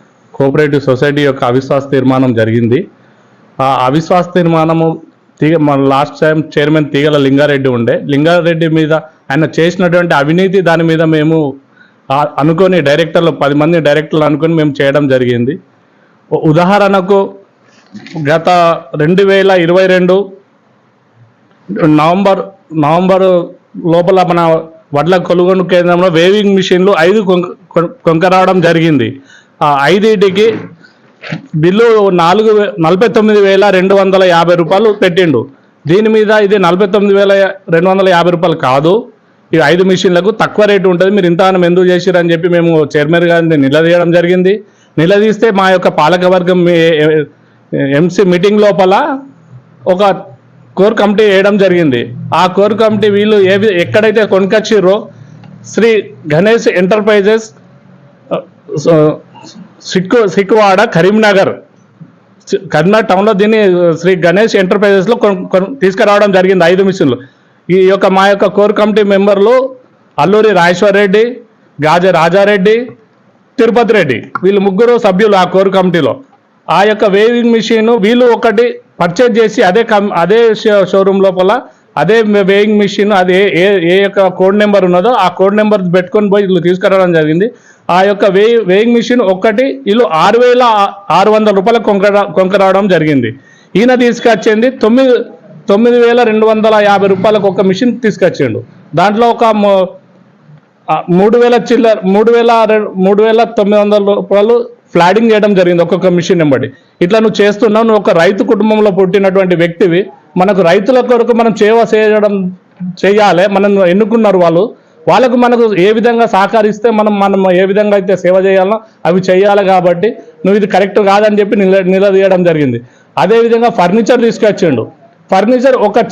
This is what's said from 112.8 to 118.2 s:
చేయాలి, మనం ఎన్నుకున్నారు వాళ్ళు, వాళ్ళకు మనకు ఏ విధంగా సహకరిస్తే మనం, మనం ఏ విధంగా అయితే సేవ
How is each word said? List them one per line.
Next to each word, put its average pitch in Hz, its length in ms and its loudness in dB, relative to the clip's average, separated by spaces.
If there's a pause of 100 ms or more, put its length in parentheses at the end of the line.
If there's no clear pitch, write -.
చేయాలి, 196 420 2 (120)
మనం 202 160 0 (220)
ఎన్నుకున్నారు 208 500 0
వాళ్ళు, 165 200 0 (460)
వాళ్ళకు 240 340 2
మనకు 233 320 0 (100)
ఏ 208 120 2
విధంగా 233 280 0
సహకరిస్తే 208 640 0 (100)
మనం, 214 140 0 (100)
మనం 190 280 0 (100)
ఏ 196 100 2
విధంగా 208 280 0
అయితే 190 160 -2
సేవ 180 200 0 (120)